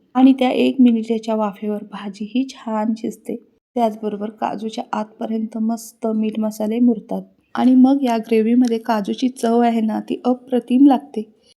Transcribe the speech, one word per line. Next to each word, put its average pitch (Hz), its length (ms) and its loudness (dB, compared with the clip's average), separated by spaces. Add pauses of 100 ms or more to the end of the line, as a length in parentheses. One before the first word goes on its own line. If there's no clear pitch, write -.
(160)
आणि 262 180 6
त्या 254 180 2
एक 254 300 0
मिनिटाच्या 226 540 2
वाफेवर 208 480 -6
भाजी 202 420 -12
ही 247 240 -4
छान 220 440 -4
शिजते. - 420 -8 (400)
त्याचबरोबर 214 560 -4
काजूच्या 220 520 -8 (100)
आतपर्यंत 220 640 -8
मस्त 220 500 -6
मीठ 214 320 -2
मसाले 214 400 -4
मुरतात 214 420 0 (340)
आणि 247 200 4
मग 269 280 6
या 233 160 0
ग्रेव्हीमध्ये 226 600 2
काजूची 220 520 -2
चव 233 280 0
आहे 233 220 2
ना, 214 180 -2
ती - 260 -6
अप्रतिम 247 640 2
लागते. 240 340 0 (380)